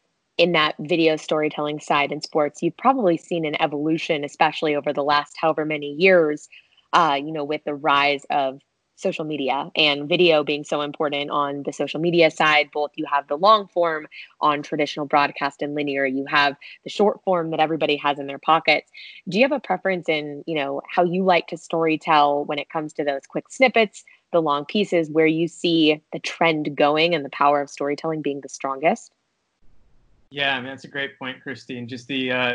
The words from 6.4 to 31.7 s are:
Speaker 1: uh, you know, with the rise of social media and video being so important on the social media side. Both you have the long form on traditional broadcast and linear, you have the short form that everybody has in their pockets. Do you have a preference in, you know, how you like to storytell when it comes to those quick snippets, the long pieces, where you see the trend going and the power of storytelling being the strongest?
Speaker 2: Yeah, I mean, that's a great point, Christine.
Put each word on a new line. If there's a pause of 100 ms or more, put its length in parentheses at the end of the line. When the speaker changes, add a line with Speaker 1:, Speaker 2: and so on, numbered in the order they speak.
Speaker 1:
uh,
you
know,
with
the
rise
of (420)
social
media
and
video
being
so
important
on
the
social
media
side.
Both
you
have
the
long
form (340)
on
traditional
broadcast
and
linear,
you
have (280)
the
short
form
that
everybody
has
in
their
pockets. (380)
Do
you
have
a
preference
in,
you
know,
how
you
like
to
storytell
when
it
comes
to
those
quick
snippets, (280)
the
long
pieces,
where
you
see (120)
the
trend
going
and
the
power
of
storytelling
being
the
strongest? (1160)
Speaker 2:
Yeah,
I
mean,
that's
a
great
point,
Christine.